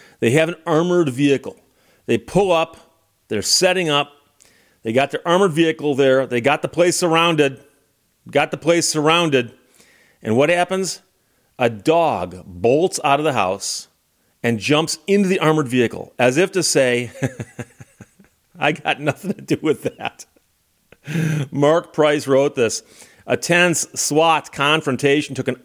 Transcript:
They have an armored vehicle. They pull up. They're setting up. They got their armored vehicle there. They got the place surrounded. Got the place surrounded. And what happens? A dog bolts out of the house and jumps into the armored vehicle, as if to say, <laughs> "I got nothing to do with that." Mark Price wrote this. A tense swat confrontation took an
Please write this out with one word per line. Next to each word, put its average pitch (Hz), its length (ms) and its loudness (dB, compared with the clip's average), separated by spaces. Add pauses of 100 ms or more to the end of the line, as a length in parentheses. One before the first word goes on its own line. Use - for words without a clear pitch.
(200)
They 117 120 2
have 160 180 2
an 175 60 -6 (100)
armored 170 440 2
vehicle. 131 480 0 (480)
They 113 120 0
pull 185 340 0
up. - 500 -4 (280)
They're 104 120 -4
setting 180 480 0
up. 143 220 0 (720)
They 113 100 -4
got 135 180 2
their - 140 -8
armored 180 280 2
vehicle 156 420 0
there. 131 320 2
They 123 140 -2
got 139 200 0
the 143 80 -4
place 175 280 0
surrounded. 160 680 0 (680)
Got 143 220 0
the 151 60 -8
place 170 300 0
surrounded. 151 680 0 (680)
And 110 140 -2
what 143 140 4
happens? 175 520 -2 (600)
A 120 80 2
dog 107 760 -2
bolts 117 580 0
out 143 160 2
of 151 60 -2
the 147 80 0
house 98 560 -4 (520)
and 117 180 -2
jumps 147 380 -2 (100)
into 196 200 2
the 185 120 0
armored 156 280 0
vehicle, 117 500 -2
as 127 200 2
if 185 160 0
to 180 100 -2
say, 123 480 0 (720)
<laughs> - 760 -20
"I 147 140 0
got 151 300 -6
nothing 151 320 -4
to - 80 -14
do 147 200 -4
with 151 220 -2 (140)
that." - 280 -12 (1300)
Mark 151 400 0
Price 151 360 0
wrote 139 280 2
this. 113 260 -2 (460)
A 127 80 -2
tense 175 580 0
swat 156 600 0
confrontation 143 840 0
took 131 140 -6
an 127 160 -6